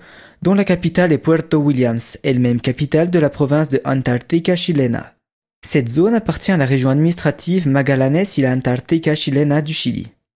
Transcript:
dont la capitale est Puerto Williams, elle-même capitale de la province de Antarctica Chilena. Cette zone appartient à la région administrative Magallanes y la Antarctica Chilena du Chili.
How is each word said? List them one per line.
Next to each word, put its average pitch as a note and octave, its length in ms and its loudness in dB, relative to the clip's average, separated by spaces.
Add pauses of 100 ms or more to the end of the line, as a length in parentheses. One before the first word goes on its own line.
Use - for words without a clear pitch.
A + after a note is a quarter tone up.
(420)
dont F3 120 2
la G3+ 100 2
capitale F3+ 480 0
est C#3 60 2
Puerto D#3+ 400 2
Williams, B2+ 680 0
elle-même B2 360 0
capitale D#3 500 0
de F3 80 2
la D3 120 2
province D3 380 0
de C3 160 0
Antarctica C3+ 720 -2
Chilena. C3+ 560 -2 (520)
Cette B2+ 240 0
zone E3 260 2
appartient G3+ 380 -2
à F#3+ 40 2
la D3 80 2
région C3 260 0
administrative E3 800 0
Magallanes C#3 560 2 (120)
y - 40 0
la B2+ 120 2
Antarctica C3 600 -2
Chilena D3+ 480 0
du D3+ 100 -6
Chili. - 360 -4 (280)